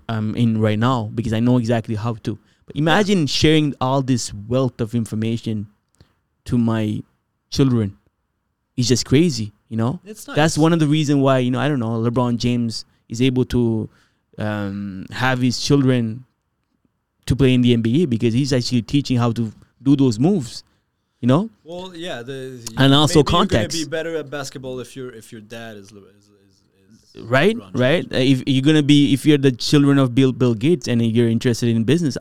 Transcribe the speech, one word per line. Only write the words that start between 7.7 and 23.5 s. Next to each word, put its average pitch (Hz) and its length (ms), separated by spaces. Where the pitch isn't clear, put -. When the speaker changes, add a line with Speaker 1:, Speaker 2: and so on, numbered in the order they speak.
Speaker 1:
It's 123 120
just 113 180
crazy, 131 480
you 113 80
know? 120 280
Speaker 2:
It's 208 200
Speaker 1:
That's - 120
Speaker 2:
nice. 156 200
Speaker 1:
one 160 160
of 170 60
the 156 80
reason 147 340
why, 135 180
you 127 120
know, 127 80
I 123 80
don't 147 120
know, 113 200
LeBron 120 380
James 120 480
is 113 120
able 127 240
to, 113 440
um, 101 760
have 127 280
his 123 200
children 127 640
to 135 100
play 127 180
in 123 80
the 120 120
N 117 80
B 120 220
A 170 40
because 117 260
he's 131 200
actually 123 280
teaching 131 360
how 120 140
to 110 200
do 139 140
those 131 240
moves, 156 440
you 123 60
know? 170 220
Speaker 2:
Well, 180 320
yeah, 165 260
the, 131 560
Speaker 1:
And 135 160
also 151 260
Speaker 2:
maybe 139 120
you're 175 140
gonna - 20
Speaker 1:
context. 107 300